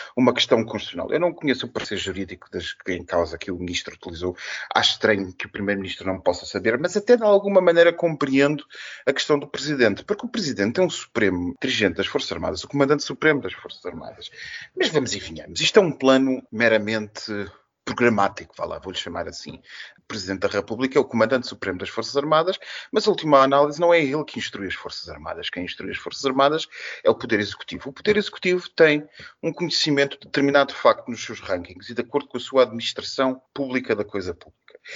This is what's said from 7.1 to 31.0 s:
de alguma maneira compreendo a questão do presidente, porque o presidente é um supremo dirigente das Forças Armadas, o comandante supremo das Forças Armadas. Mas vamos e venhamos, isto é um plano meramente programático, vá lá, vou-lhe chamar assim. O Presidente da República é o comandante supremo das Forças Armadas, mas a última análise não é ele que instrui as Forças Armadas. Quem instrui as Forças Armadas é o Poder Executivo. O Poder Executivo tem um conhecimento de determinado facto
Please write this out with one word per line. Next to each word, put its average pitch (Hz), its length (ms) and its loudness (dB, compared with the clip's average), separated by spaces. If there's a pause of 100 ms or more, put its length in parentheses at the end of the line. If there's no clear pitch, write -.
de 233 80 2
alguma 202 380 6
maneira 170 320 6
compreendo 143 720 2 (400)
a 135 80 2
questão 143 260 2
do - 80 -6
presidente, 135 600 0
porque 208 180 -4
o 240 60 -8
presidente 120 500 -2
é - 20 6
um 175 60 4
supremo 92 720 0
dirigente 110 380 0
das 95 80 -2
Forças - 260 -4
Armadas, 85 320 -4
o - 40 -18
comandante 143 340 4
supremo 147 400 0
das 92 100 -8
Forças - 320 -18
Armadas. - 460 -12 (440)
Mas 359 140 0
vamos 135 260 0
e 98 40 -6
venhamos, - 420 -10
isto 160 180 4
é 202 40 8
um 160 100 2
plano 131 580 2
meramente 107 800 0 (580)
programático, 110 680 0
vá 82 120 -6
lá, 80 120 -10
vou-lhe 92 200 -10
chamar 85 300 -8
assim. - 340 -16 (340)
O - 100 -20
Presidente 95 340 -8
da 101 80 0
República 113 500 0
é - 20 6
o 117 60 0
comandante 117 400 0
supremo 92 320 -6
das 95 100 -8
Forças - 300 -8
Armadas, 160 400 0 (340)
mas 220 140 0
a 214 40 4
última 151 300 4
análise 143 400 4
não 170 140 6
é 160 100 4
ele 143 200 -2
que - 140 -10
instrui 98 300 -8
as 85 60 -6
Forças - 340 -14
Armadas. 82 400 -10
Quem 87 160 -6
instrui 78 260 -10
as - 60 -8
Forças - 300 -8
Armadas 139 420 2 (340)
é - 60 4
o 113 60 4
Poder 113 260 0
Executivo. 104 480 -8
O - 60 -12
Poder 208 240 2
Executivo 180 500 -2
tem 151 400 4 (340)
um 165 80 -2
conhecimento 143 720 0
de - 60 -20
determinado 139 480 2
facto - 340 4